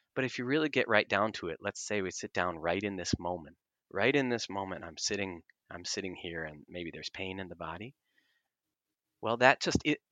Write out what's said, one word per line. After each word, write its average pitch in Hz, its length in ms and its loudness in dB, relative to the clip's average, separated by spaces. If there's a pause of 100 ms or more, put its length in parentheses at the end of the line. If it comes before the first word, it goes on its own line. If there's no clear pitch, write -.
(140)
But 131 100 0
if - 140 -4
you 123 60 -4
really 151 240 2
get 131 200 2
right 107 200 6
down 107 240 4
to - 160 -6
it, 80 120 -4
let's - 240 -4
say 104 160 0
we 92 120 -2
sit - 200 -8
down 90 240 0
right 85 260 0
in 101 120 -2
this 87 240 -2
moment. 85 380 -6 (340)
Right 113 240 2
in 135 140 4
this 117 200 -2
moment, 95 360 -4
I'm 82 140 -12
sitting, 98 440 -4 (260)
I'm 87 160 -10
sitting 95 300 -4
here, 82 300 -6
and 76 240 -12
maybe 87 240 -8
there's - 180 -10
pain 95 300 -6
in 92 80 -8
the 85 80 -12
body. 87 380 -10 (1300)
Well, 113 180 0
that 127 220 8
just, - 240 0
it, 147 140 2 (140)